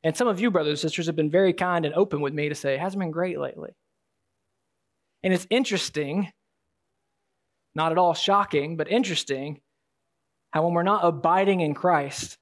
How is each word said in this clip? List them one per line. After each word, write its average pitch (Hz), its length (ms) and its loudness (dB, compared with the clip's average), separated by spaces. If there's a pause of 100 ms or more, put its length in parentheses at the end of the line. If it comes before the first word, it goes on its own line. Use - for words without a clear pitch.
And 160 140 0
some 247 120 2
of 190 120 -2
you, 233 100 2
brothers 151 320 2
and 156 80 0
sisters, 165 160 -4
have 160 100 -2
been 156 140 2
very 185 220 6
kind 180 320 0
and 151 100 -2
open 175 260 2
with 143 140 -2
me 151 140 -2
to 147 60 -4
say, 139 200 -2
"It 135 60 -4
hasn't 190 200 -4
been 175 100 -4
great 170 280 -4
lately." 147 360 -10 (1500)
And 185 120 2
it's 180 160 -2
interesting, 185 840 -2 (1400)
not 160 180 -2
at 165 60 2
all 175 160 4
shocking, 170 600 0
but 156 120 -4
interesting, 156 720 -2 (920)
how 160 120 0
when 170 100 0
we're 170 100 2
not 196 200 2
abiding 180 560 2
in 151 140 0
Christ 151 680 -2